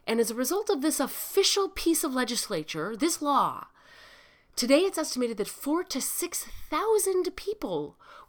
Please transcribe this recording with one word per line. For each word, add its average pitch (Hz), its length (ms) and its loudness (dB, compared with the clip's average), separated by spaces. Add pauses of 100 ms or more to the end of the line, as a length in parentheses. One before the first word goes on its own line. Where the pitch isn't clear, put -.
And 233 140 2
as 220 100 2
a 226 40 -4
result 277 340 -2
of 311 140 0
this 302 180 2
official 381 680 2
piece 330 360 0
of 269 100 0
legislature, 214 800 -2
this 320 260 0
law, 220 460 2 (880)
today 269 260 6
it's 381 180 2
estimated 247 400 -2
that 202 100 -2
four 320 360 -2
to 269 160 -6
six - 440 -4
thousand 370 920 0
people 170 600 -4 (320)